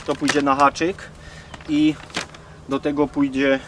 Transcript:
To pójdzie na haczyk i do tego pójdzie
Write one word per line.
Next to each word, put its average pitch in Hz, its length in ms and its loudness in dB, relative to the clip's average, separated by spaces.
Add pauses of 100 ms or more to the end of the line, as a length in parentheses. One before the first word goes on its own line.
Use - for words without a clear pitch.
To 147 100 -2
pójdzie 143 260 0
na 139 140 2
haczyk 143 420 2 (720)
i 302 260 4 (760)
do 135 100 -2
tego 143 280 0
pójdzie 135 600 2